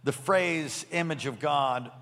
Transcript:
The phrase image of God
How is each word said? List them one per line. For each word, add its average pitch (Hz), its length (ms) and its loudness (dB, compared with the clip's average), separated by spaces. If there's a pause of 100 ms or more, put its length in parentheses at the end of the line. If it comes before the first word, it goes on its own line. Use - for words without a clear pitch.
The 139 100 2
phrase 170 760 0
image 165 360 -2
of 123 120 -6
God 135 640 0